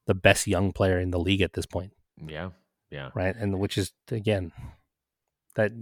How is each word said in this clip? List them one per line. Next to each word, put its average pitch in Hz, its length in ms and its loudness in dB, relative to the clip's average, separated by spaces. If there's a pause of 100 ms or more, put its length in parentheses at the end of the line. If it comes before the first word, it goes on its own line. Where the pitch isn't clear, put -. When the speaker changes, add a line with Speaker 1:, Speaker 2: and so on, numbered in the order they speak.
Speaker 1:
the 101 80 4
best 98 320 2
young 95 240 2
player 92 280 2
in 90 120 -2
the 90 80 0
league 95 220 2
at 87 120 0
this - 140 -6
point. 95 260 -8 (240)
Speaker 2:
Yeah, 78 320 -10 (400)
yeah. 69 240 -10
Speaker 1:
Right, 92 220 0
and 98 240 0
which 98 180 0
is, 98 140 0 (180)
again, 104 420 0 (1040)
that, 107 260 2